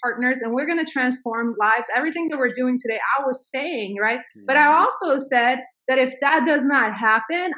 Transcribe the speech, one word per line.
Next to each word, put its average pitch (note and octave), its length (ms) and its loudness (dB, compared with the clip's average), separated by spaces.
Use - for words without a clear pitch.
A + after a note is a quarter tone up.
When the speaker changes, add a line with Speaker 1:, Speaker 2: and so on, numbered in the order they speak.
Speaker 1:
partners B3 400 -2
and A3+ 120 -4
we're C#4+ 140 -2
gonna E4 180 0
transform A#3 720 -2
lives." A3 340 2
Everything D#4+ 360 -2
that D4+ 80 -4
we're B3 160 0
doing B3+ 240 0
today, A3 220 -6
I C#4 60 -4
was B3+ 240 -4
saying, C4 500 -6
right? A3+ 220 0
But C4+ 100 2
I D4 100 6
Speaker 2:
Mm-hmm. D#4+ 160 6
Speaker 1:
also F4 340 0
said B3+ 420 2
that C4 100 2
if B3+ 240 2
that C#4+ 240 2
does D4 200 2
not B3+ 280 2
happen, A3+ 640 0